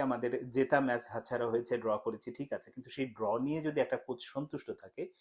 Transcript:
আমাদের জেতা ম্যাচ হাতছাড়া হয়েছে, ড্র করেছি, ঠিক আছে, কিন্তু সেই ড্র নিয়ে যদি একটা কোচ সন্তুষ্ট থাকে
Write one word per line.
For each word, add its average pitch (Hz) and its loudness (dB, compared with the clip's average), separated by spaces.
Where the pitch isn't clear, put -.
আমাদের 123 0
জেতা 135 6
ম্যাচ 120 2
হাতছাড়া 117 -2
হয়েছে, 120 2
ড্র 113 2
করেছি, 107 -4
ঠিক 143 -6
আছে, - -10
কিন্তু - -14
সেই 135 -2
ড্র 110 -2
নিয়ে 151 0
যদি 151 2
একটা 120 2
কোচ 123 -4
সন্তুষ্ট 143 -6
থাকে 101 -8